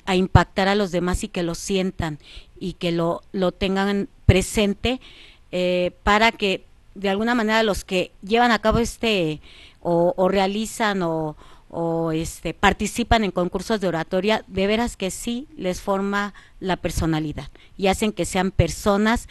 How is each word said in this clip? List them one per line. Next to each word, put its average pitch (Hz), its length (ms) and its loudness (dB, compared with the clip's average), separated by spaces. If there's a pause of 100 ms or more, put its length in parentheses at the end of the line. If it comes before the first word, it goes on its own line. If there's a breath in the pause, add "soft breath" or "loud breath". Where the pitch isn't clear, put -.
a 190 100 0
impactar 185 520 4
a 196 80 2
los 202 160 0
demás 180 320 -2
y 214 40 -6
que 185 160 -6
lo 170 120 -4
sientan 185 640 -4 (400 loud breath)
y 185 140 -6
que 175 180 -4
lo, 170 300 0 (100)
lo 185 200 0
tengan 196 560 0 (180)
presente, 202 760 2 (500 loud breath)
eh, 180 400 0 (120)
para 214 280 4
que 202 340 -2 (300)
de 196 140 -4
alguna 214 240 0
manera 220 300 2
los 196 200 0
que 185 280 -2 (100)
llevan 233 300 2
a 214 80 2
cabo 220 200 2
este 196 640 -2 (380 loud breath)
o, 170 380 2
o 185 100 2
realizan 202 760 0
o, 160 340 -4 (320 soft breath)
o, 165 420 -2
este, 160 420 -6
participan 214 680 0
en 190 80 0
concursos 185 480 -2
de 190 80 -2
oratoria, 185 600 0
de 190 200 -2
veras 226 300 -2
que 190 140 -4
sí 240 440 -8
les 180 260 -6
forma 202 520 -2 (260 soft breath)
la 180 180 -2
personalidad 156 720 -4 (280 soft breath)
y 190 100 0
hacen 208 240 2
que 175 140 -4
sean 185 260 0
personas 208 800 2